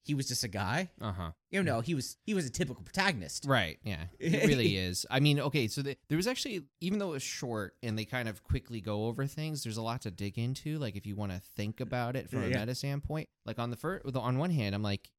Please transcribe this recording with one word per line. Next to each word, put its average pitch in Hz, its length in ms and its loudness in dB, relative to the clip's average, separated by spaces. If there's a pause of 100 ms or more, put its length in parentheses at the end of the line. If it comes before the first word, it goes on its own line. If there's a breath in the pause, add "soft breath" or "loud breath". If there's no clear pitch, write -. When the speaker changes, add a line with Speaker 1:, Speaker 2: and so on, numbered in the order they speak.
Speaker 1:
he 147 60 0
was 135 160 0
just 123 160 0
a 113 40 -2
guy. 101 420 0 (100)
Speaker 2:
Uh-huh. 92 300 -2 (200)
Speaker 1:
You 190 120 0
know, 131 180 2
he 151 140 0
was, - 320 -4
he 214 80 0
was 180 100 2
a 123 60 -4
typical 120 340 -2
protagonist. 151 640 0
Speaker 2:
Right, 113 380 4
yeah. 85 260 -4
Speaker 1:
<laughs> - 100 -20
Speaker 2:
It 165 260 4
really 117 300 6
is. 90 340 0
I 131 100 4
mean, 147 200 8
okay, 139 260 2
so 123 140 -2
the, 135 160 -4 (140)
there 147 80 2
was 185 80 2
actually, 240 380 -2 (180)
even 185 160 0
though 196 100 0
it 160 40 -4
was 135 100 -4
short 110 600 -4
and 110 160 0
they 110 60 -2
kind 120 240 -2
of 101 160 -8
quickly 120 380 -2
go 104 240 0
over 117 200 -2
things, 156 380 -4
there's 110 140 -4
a 113 40 -4
lot 117 200 -2
to 110 80 -4
dig 98 260 -4
into, 135 420 -2
like, 117 160 -4
if 101 120 -8
you 101 100 -4
wanna 95 240 -2 (160)
think 104 240 -4
about 123 360 -2
it - 120 -4
from 127 160 -2
a 120 40 0
Speaker 1:
Yeah. 127 120 2
Speaker 2:
meta 117 140 -2
standpoint. 143 560 -4 (160)
Like, 113 120 -4
on 120 120 -2
the 117 60 -4
fir-, 180 280 -4
the, 131 160 -2
on 123 160 2
one 165 140 2
hand, 107 240 2
I'm 104 80 0
like 101 260 0 (100)